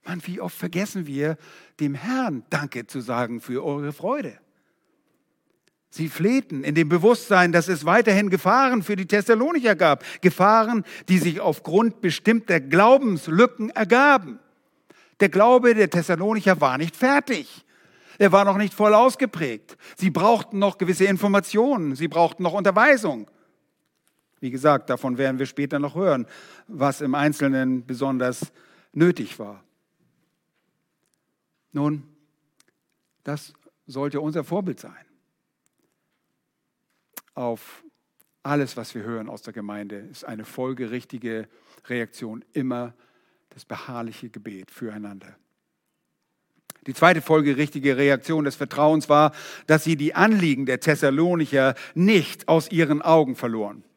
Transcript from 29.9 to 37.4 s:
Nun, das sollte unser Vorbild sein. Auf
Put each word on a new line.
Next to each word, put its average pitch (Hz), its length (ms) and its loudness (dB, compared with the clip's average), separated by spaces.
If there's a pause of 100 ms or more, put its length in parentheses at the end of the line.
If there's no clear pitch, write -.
Nun, 147 300 -2 (1200)
das 147 300 -12 (340)
sollte 135 340 -6
unser 156 220 -6
Vorbild 175 380 -6
sein. - 240 -20 (2250)
Auf 117 500 -10 (580)